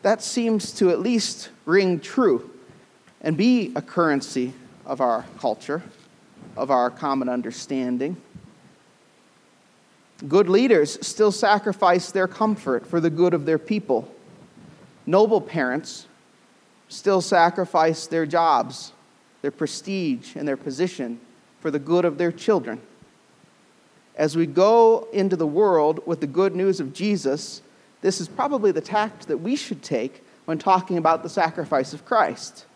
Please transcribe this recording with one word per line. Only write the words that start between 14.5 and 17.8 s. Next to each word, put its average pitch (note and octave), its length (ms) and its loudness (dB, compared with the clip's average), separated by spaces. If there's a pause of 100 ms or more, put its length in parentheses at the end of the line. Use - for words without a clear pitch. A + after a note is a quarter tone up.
Noble G3+ 360 4
parents C#3+ 680 -4 (800)
still F#3+ 340 0
sacrifice E3+ 880 2